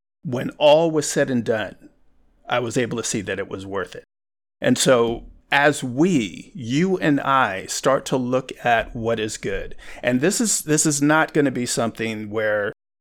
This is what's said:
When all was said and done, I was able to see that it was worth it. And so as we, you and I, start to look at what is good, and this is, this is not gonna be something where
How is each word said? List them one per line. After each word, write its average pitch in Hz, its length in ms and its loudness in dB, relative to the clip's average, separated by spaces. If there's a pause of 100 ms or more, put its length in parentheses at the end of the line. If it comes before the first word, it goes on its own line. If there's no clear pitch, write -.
(220)
When 127 280 -6
all 156 420 6
was 151 180 -2
said 139 200 0
and 120 120 0
done, 107 480 -6 (580)
I 123 120 0
was 120 180 -4
able 120 200 -2
to 110 40 -4
see 107 200 -4
that 98 180 -6
it 95 80 -8
was 95 180 -10
worth 95 300 -6
it. - 80 -16 (560)
And 123 180 2
so 117 460 2 (300)
as 143 300 2
we, 131 680 0
you 156 420 0
and 143 240 0
I, 117 460 0
start - 400 0
to 143 100 -2
look 127 360 -2 (120)
at 117 320 2
what 113 240 -2
is - 160 -4
good, 92 380 -8 (280)
and 123 200 2
this 190 180 2
is, 220 220 0
this 151 240 0
is 143 160 0
not 151 320 2
gonna 143 160 4
be 123 160 -4
something 110 640 -4
where 107 420 -2 (280)